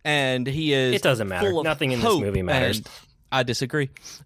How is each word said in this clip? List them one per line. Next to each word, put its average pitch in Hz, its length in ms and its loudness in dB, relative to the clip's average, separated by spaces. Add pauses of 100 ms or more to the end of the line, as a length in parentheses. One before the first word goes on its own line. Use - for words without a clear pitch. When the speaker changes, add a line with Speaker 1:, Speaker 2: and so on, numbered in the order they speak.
Speaker 1:
and 135 420 0
he 147 260 0
is 131 220 4
Speaker 2:
It - 80 0
doesn't 113 260 2
matter. 95 220 0
Speaker 1:
full 165 100 0
of 147 40 0
Speaker 2:
Nothing 151 280 0
in 120 80 0
this 233 80 2
Speaker 1:
hope 185 120 4
Speaker 2:
movie 98 220 -2
matters. 117 360 0
Speaker 1:
and - 100 -14 (440)
I 131 100 2
disagree. 131 480 -2 (360)